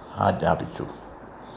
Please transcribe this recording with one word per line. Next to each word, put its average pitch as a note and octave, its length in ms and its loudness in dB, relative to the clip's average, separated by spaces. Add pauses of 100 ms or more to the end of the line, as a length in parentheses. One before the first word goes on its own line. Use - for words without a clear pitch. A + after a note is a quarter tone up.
(160)
ആജ്ഞാപിച്ചു. - 720 4 (680)